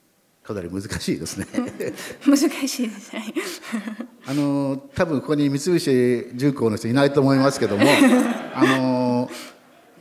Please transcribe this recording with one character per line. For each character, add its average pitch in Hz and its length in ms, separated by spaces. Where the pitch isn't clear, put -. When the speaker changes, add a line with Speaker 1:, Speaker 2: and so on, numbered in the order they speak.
Speaker 1:
か - 100
な 98 80
り 85 80
難 95 120
し - 320
い - 40
で 170 80
す - 120
ね。 98 80
Speaker 2:
<laughs> - 400
難 277 120
し 269 460
い 220 40
で 208 60
す。 - 220
は 220 60
い。 214 120
Speaker 1:
あ 139 80
の、 139 600
多 185 120
分 147 140
こ - 80
こ 156 60
に 147 140
三 139 100
菱 131 760
重 135 180
工 117 180
の 107 60
人 107 100
い 117 60
な 139 120
い 139 80
と 147 80
思 135 140
い 135 40
ま 135 120
す 139 80
け 120 80
ど 101 100
も、 104 80
Speaker 2:
<laughs> 247 680
Speaker 1:
あ 131 240
の、 127 520